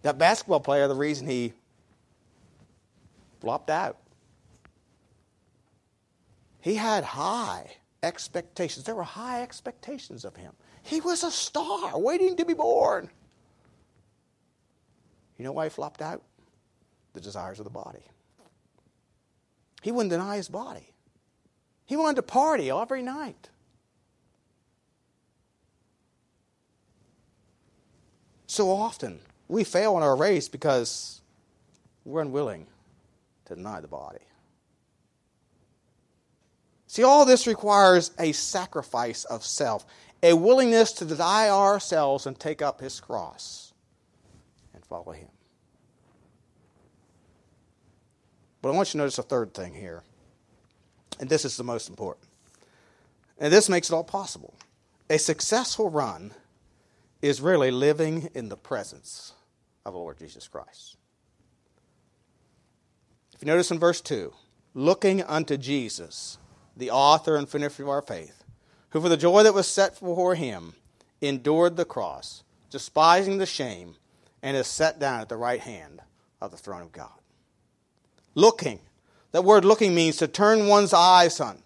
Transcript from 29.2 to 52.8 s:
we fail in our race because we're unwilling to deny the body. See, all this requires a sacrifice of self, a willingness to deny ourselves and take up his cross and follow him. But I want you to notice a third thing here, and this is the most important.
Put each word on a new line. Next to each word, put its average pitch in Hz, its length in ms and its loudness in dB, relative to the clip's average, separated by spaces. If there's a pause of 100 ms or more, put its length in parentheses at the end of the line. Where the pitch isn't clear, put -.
we 196 160 -2
fail 196 320 0
in 160 60 0
our 139 120 4
race 165 320 0
because 135 720 -4 (880)
we're 156 160 -6
unwilling 127 460 -6 (760)
to 87 120 -16
deny 95 260 -14
the 73 80 -20
body. 71 340 -16 (2750)
See, - 160 0
all 277 220 10
this 254 200 6
requires 202 720 6
a 160 140 0
sacrifice 127 920 -6
of 117 180 -10
self, 113 420 -6 (380)
a 170 80 10
willingness 226 600 6
to 180 120 -10
deny 175 440 2
ourselves 185 760 2
and 131 140 -10
take 156 220 -8
up 143 180 -4
his 131 220 -14
cross - 720 -12 (1000)
and 87 120 -20
follow 85 260 -16
him. 78 160 -20 (3250)
But 131 80 -4
I - 40 -2
want 190 160 0
you - 20 -10
to 156 80 -6
notice 139 180 -4
a 123 60 -8
third 117 300 -4
thing 90 200 -12
here, 85 300 -16 (1160)
and 131 100 -12
this 160 140 0
is 135 140 -8
the 123 80 -12
most 117 240 -10
important. 92 380 -14 (1120)